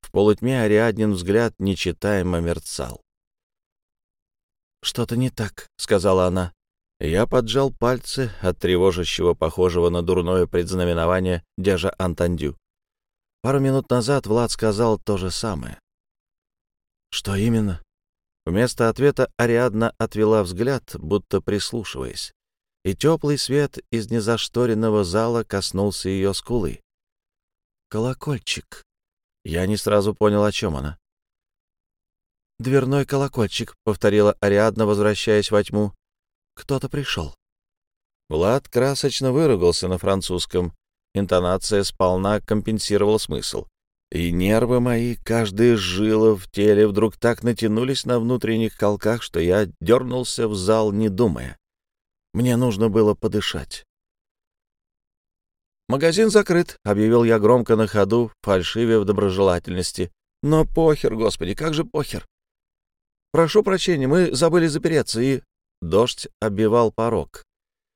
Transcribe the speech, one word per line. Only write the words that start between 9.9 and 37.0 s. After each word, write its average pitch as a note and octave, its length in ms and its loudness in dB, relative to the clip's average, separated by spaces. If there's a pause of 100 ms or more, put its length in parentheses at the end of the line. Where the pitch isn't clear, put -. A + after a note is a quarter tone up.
дурное F2+ 460 0
предзнаменование, F2 960 -2 (120)
дежа F#2 440 -2
антандю. F2 580 -4 (840)
Пару C3+ 160 0
минут C3+ 320 -2
назад B2 340 0
Влад A2+ 240 0
сказал A2 480 0
то G2+ 200 -4
же F#2 120 -4
самое. F2 500 -8 (1300)
«Что - 240 -6
именно?» G#2+ 480 0 (600)
Вместо A2+ 460 0
ответа B2+ 480 0
Ариадна A#2 600 0
отвела G#2+ 420 2
взгляд, G2+ 560 -4
будто F2+ 440 -2
прислушиваясь, F#2+ 920 -8 (540)
и F#2+ 80 -2
теплый D3 420 0
свет C#3 420 -2 (120)
из A2+ 180 -4
незашторенного A2+ 960 0
зала A2+ 400 0
коснулся G2 640 -4
ее G2 240 -2
скулы. F#2+ 480 -6 (1120)
«Колокольчик». - 920 -6 (600)
Я F2 220 -2
не G#2 100 0
сразу G#2 400 0
понял, G#2 300 2
о G#2 80 0
чем E2 240 -4
она. D2 200 -8 (1600)
«Дверной C3 460 0
колокольчик», — C3 800 -4
повторила G#2 560 2
Ариадна, G#2 460 2
возвращаясь G#2 640 2
во G#2 120 4
тьму. G2+ 300 -2 (600)
«Кто-то C3+ 320 -6
пришел». A2 480 -6 (920)